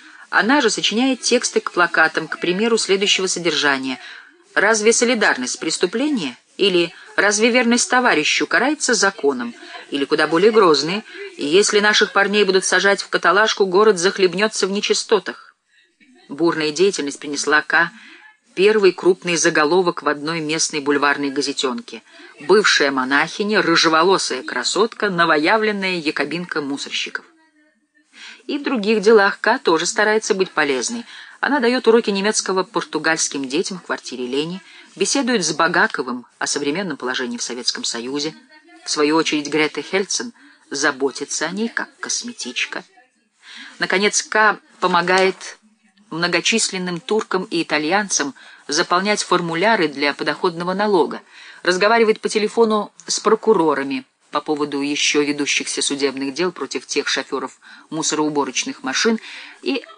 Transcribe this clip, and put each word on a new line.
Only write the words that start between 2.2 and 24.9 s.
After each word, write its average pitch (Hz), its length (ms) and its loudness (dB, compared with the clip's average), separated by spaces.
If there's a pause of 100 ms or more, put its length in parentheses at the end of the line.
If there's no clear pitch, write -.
к - 120 -10
примеру, 214 380 0
следующего 190 480 0
содержания. 139 760 -2 (540)
"Разве 214 400 4
солидарность – 202 640 0
преступление?" 185 800 -2 (200)
Или 175 360 2 (220)
"Разве 208 340 2
верность 240 400 2
товарищу 185 560 2
карается 254 480 0
законом?" 139 640 0 (340)
Или 139 160 -2
куда 156 220 0
более 175 240 4
грозные: 180 520 4 (340)
"И 143 80 -6
если 202 340 4
наших 208 340 2
парней 202 300 4
будут 190 220 2
сажать 190 360 2
в - 80 -12
каталажку, 196 560 2
город 196 320 4
захлебнётся 190 720 0
в 190 40 -2
нечистотах". - 840 -2 (720)
Бурная 156 400 0
деятельность 151 500 0
принесла 147 440 -2
Ка 170 280 0 (640)
первый 196 380 4
крупный 175 460 0
заголовок 165 640 2
в 143 60 -2
одной 147 340 -4
местной 151 380 -2
бульварной 143 500 0
газетёнке. 131 720 -6 (380)
"Бывшая 156 500 2
монахиня, 151 720 0
рыжеволосая 160 800 2
красотка, 185 720 -2